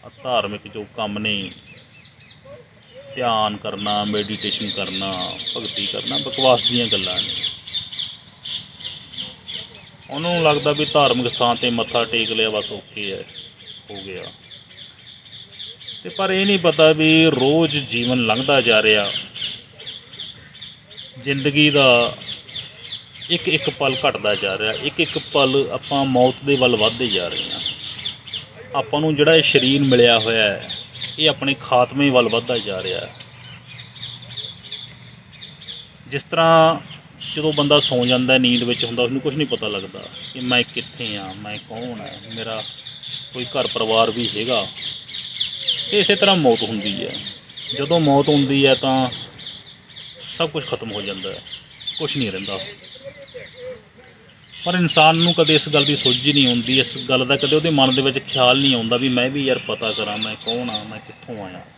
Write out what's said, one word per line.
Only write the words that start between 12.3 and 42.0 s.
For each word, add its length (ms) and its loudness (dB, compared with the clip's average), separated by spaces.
ਲਿਆ 180 2
ਬਸ 220 -4
ਓਕੇ 400 -10
ਹੈ, 120 -8
ਹੋ 140 -12
ਗਿਆ। 200 -12
ਤੇ 60 -12
ਪਰ 220 -2
ਇਹ 140 2
ਨਹੀਂ 140 2
ਪਤਾ 340 6
ਵੀ 380 6
ਰੋਜ਼ 460 4
ਜੀਵਨ 360 0
ਲੰਘਦਾ 360 2
ਜਾ 200 6
ਰਿਹਾ, 300 4
ਜ਼ਿੰਦਗੀ 480 2
ਦਾ 440 4
ਇੱਕ 200 0
ਇੱਕ 200 0
ਪਲ 300 -2
ਘਟਦਾ 380 0
ਜਾ 200 -2
ਰਿਹਾ, 160 -2
ਇੱਕ 160 -4
ਇੱਕ 180 -2
ਪਲ 400 4
ਆਪਾਂ 340 -2
ਮੌਤ 380 4
ਦੇ 100 4
ਵੱਲ 200 4
ਵੱਧਦੇ 340 0
ਜਾ 180 0
ਰਹੇ 240 -6
ਹਾਂ। 80 -8
ਆਪਾਂ 260 -2
ਨੂੰ 140 2
ਜਿਹੜਾ 200 4
ਇਹ 80 6
ਸਰੀਰ 400 4
ਮਿਲਿਆ 360 6
ਹੋਇਆ 240 0
ਹੈ, 260 -2
ਇਹ 100 4
ਆਪਣੇ 320 -2
ਖਾਤਮੇ 480 2
ਵੱਲ 200 4
ਵੱਧਦਾ 300 -2
ਜਾ 240 -6
ਰਿਹਾ 160 -4
ਹੈ। 140 -12
ਜਿਸ 160 -6
ਤਰ੍ਹਾਂ 560 6
ਜਦੋਂ 180 0
ਬੰਦਾ 280 4
ਸੌਂ 240 0
ਜਾਂਦਾ, 320 4
ਨੀਂਦ 260 2
ਵਿੱਚ 220 -2
ਹੁੰਦਾ, 180 -2
ਉਸਨੂੰ 180 -2
ਕੁਛ 140 -4
ਨਹੀਂ 120 0
ਪਤਾ 200 -4
ਲੱਗਦਾ 400 -8
ਕਿ 80 -12
ਮੈਂ 200 2
ਕਿੱਥੇ 420 -8
ਹਾਂ, 200 -10
ਮੈਂ 240 -12
ਕੌਣ 400 -10
ਹਾਂ, 360 -14